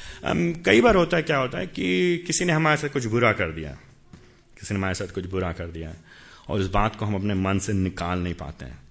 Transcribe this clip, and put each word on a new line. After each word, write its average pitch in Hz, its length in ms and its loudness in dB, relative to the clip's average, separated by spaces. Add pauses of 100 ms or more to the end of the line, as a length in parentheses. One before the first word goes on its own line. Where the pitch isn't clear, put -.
(240)
अम, 170 300 0 (120)
कई 208 140 6
बार 233 140 8
होता 170 220 4
है, 160 60 2
क्या 156 140 0
होता 131 220 -2
है 185 80 -4
कि 180 600 0
किसी 170 180 0
ने 175 80 2
हमारे 156 240 4
साथ 147 120 -2
कुछ 135 180 -2
बुरा 113 260 4
कर 95 180 -2
दिया, 78 200 -8 (920)
किसी - 140 -6
ने 98 40 0
हमारे 95 160 0
साथ 90 200 -6
कुछ 90 120 -6
बुरा 92 260 -2
कर 85 140 -10
दिया, 80 280 -10 (540)
और 104 120 0
उस 95 100 0
बात 104 260 2
को - 80 -6
हम 104 100 -2
अपने 98 200 -2
मन 95 240 2
से 107 140 -2
निकाल 92 460 -2
नहीं 87 160 -4
पाते 73 300 -12
हैं। 65 140 -14 (120)